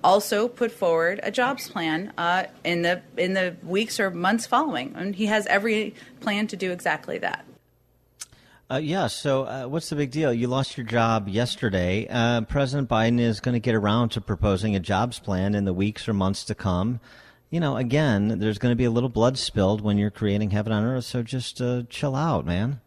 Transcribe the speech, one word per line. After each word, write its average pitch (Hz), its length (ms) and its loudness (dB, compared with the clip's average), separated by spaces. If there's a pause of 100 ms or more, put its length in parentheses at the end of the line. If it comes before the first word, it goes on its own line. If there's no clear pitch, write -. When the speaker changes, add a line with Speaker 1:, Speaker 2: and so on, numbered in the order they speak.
Speaker 1:
also 208 460 4
put 156 240 -2
forward 170 500 2
a 208 80 -4
jobs 254 400 -2
plan, 165 480 -4
uh, 180 220 2 (240)
in 170 180 0
the, 175 180 0 (160)
in 185 180 0
the 185 280 -2
weeks 202 380 -2
or 196 100 2
months 185 360 0
following. 240 500 -2
And 190 180 -6
he 208 120 -2
has 208 200 0
every 214 480 0 (260)
plan 208 280 -2
to 202 80 -8
do 185 160 -4
exactly 156 460 -4
that. - 260 -6 (1200)
Speaker 2:
Uh, 131 100 -2
yeah, 156 280 0
so, 135 380 0
uh, 123 220 -8
what's 151 240 -4
the 156 60 -2
big 143 140 0
deal? 143 220 2
You 120 160 2
lost 131 280 -2
your 120 100 -8
job 113 420 2
yesterday. 98 840 0
Uh, 117 300 2
President 135 480 -2
Biden 117 320 4
is 117 180 2
gonna 120 220 0
get 113 160 2
around 110 340 4
to 117 100 -4
proposing 101 540 0
a 98 60 2
jobs 104 400 0
plan 98 340 0
in 101 120 0
the 90 80 0
weeks 104 340 -2
or 110 60 0
months 98 300 0
to 107 120 -6
come. 101 420 0 (520)
You 165 100 -2
know, 139 160 0
again, 117 640 2
there's 104 180 0
gonna 120 160 2
be 123 100 2
a 120 60 4
little 120 180 0
blood 120 300 2
spilled 104 420 2
when 104 180 2
you're 104 120 2
creating 104 400 0
heaven 104 220 0
on 107 120 2
earth, 127 200 -2
so 123 180 -4
just, 123 380 -6
uh, 123 300 -2
chill 135 260 -2
out, 139 280 0
man. 104 420 -2